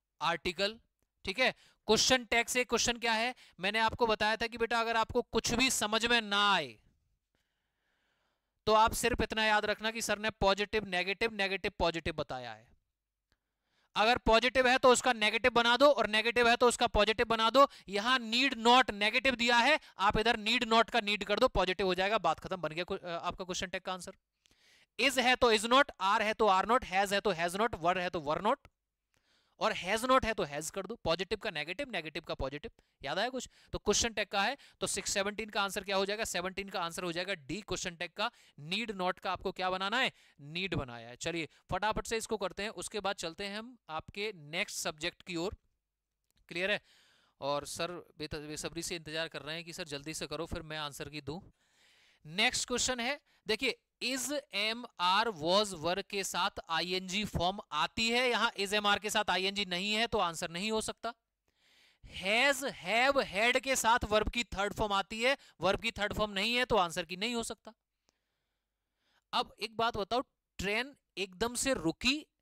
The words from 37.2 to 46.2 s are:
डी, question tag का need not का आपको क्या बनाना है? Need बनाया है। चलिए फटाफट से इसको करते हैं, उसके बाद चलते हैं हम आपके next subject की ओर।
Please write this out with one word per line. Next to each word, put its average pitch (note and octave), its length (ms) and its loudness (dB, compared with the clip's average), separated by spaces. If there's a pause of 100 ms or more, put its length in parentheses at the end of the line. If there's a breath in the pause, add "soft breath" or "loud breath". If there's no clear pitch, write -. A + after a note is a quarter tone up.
डी, D#3+ 280 -8
question F3 340 -6
tag F3 160 -8
का A3 200 -4 (300 soft breath)
need G#3 400 -4
not F#3 180 0
का G3 120 -4
आपको F3+ 200 -4
क्या F#3 180 -2
बनाना G3 300 -2
है? A#3+ 120 2 (300 soft breath)
Need E3+ 340 -6
बनाया A#2+ 340 -8
है। B2 60 -18
चलिए E3 340 -6 (220 soft breath)
फटाफट G#3 360 -2
से A3+ 100 -2
इसको A3 200 -6
करते F#3+ 260 -6
हैं, A3 60 -4
उसके F3+ 300 -10
बाद G3 160 -4
चलते F#3 300 -10
हैं G3+ 140 -8
हम A#3+ 180 -16 (120)
आपके G3 460 -8
next D#3+ 420 -8
subject E3 440 -6
की F3+ 140 -8
ओर। E3+ 220 -4 (880)